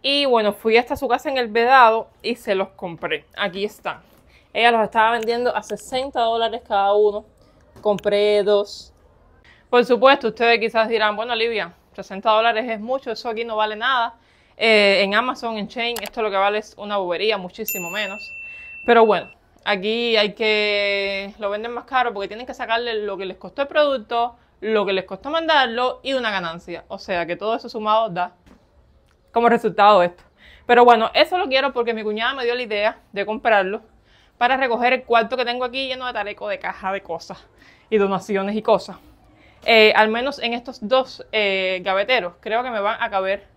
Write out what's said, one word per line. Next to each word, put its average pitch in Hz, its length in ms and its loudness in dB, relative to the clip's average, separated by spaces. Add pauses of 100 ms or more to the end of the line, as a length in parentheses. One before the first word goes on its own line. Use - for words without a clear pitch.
Y 277 240 0
bueno, 220 260 2
fui 226 240 0
hasta 247 200 2
su 262 120 -6
casa 277 220 -2
en 269 80 -2
El 240 100 -2
Vedado 233 600 4 (140)
y 240 140 -4
se 202 180 -4
los 196 160 -2
compré. 160 540 -8 (120)
Aquí 196 280 -4
están. 185 360 -10 (520)
Ella 233 200 4
los 220 100 2
estaba 220 300 2
vendiendo 233 420 -2
a 208 80 -4
sesenta 254 580 -6
dólares 226 460 -2
cada 202 280 2
uno. 208 300 2 (560)
Compré 208 600 2
dos. 208 500 -2 (800)
Por 247 140 4
supuesto, 262 440 4
ustedes 233 300 2
quizás 220 300 0
dirán, 214 280 0
"Bueno, 233 160 -6
Olivia, 220 420 -4 (200)
sesenta 196 360 -4
dólares 226 380 2
es 220 120 -6
mucho, 254 320 -6
eso 233 160 -8
aquí 226 160 -6
no 226 120 -6
vale 214 200 -2
nada". 240 380 -2 (420)
Eh, 208 460 4
en 196 120 0
Amazon, 240 440 -2
en 202 100 -8
Shein, 233 340 -6
esto 220 200 -10
lo 214 80 -2
que 196 60 -4
vale 202 220 2
es - 180 -10
una 208 200 -8
bobería, 190 420 -2
muchísimo 185 520 -10
menos. 202 440 -8 (500)
Pero 226 220 6
bueno, 185 240 0 (340)
aquí 220 520 -2
hay 208 180 2
que, 202 1040 -2
lo 202 120 -6
venden 220 220 -8
más 240 120 -10
caro 247 280 0
porque 196 160 -8
tienen 233 180 -14
que 262 80 -12
sacarle 233 400 -4 (100)
lo 196 120 -6
que 190 100 -8
les 190 100 -12
costó 202 260 -10
el 277 60 -4
producto, 247 680 0 (260)
lo 208 260 0
que 202 60 -2
les 185 120 -2
costó 196 260 -12
mandarlo 262 720 0
y 269 120 -4
una 240 180 -2
ganancia. 170 560 -8
O 196 100 -10
sea 175 280 -4
que 175 100 -6
todo 214 180 -2
eso 233 140 -8
sumado 220 400 0
da 175 240 -6 (960)
como 233 180 2
resultado 214 540 6
esto. 175 220 -2 (420)
Pero 240 180 8
bueno, 233 300 6
eso 359 240 2
lo 359 80 -2
quiero 269 260 0
porque 233 220 -2
mi 220 80 -8
cuñada 220 320 -4
me 262 100 -8
dio 240 120 -2
la 247 60 -6
idea 214 360 -2 (140)
de 196 120 -4
comprarlo 214 580 0 (560)
para 247 180 2
recoger 247 360 0
el 247 120 -2
cuarto 226 320 2
que 247 80 -2
tengo 247 200 -4
aquí 262 220 -6
lleno 254 200 -8
de 247 60 -6
tareco, 208 360 -8
de 196 100 -6
caja, 190 340 -8
de 196 100 -6
cosas - 360 -12 (520)
y 220 80 2
donaciones 196 580 -2
y 208 60 -4
cosas. 196 340 0 (680)
Eh, 214 300 6
al 220 140 6
menos 254 320 -4
en 233 140 -6
estos 240 320 -12
dos, 254 460 -2
eh, 190 520 -2
gaveteros 196 560 0
creo 220 240 -2
que 262 60 -8
me 220 100 -4
van 214 200 -2
a 233 100 -4
caber 196 360 -4 (100)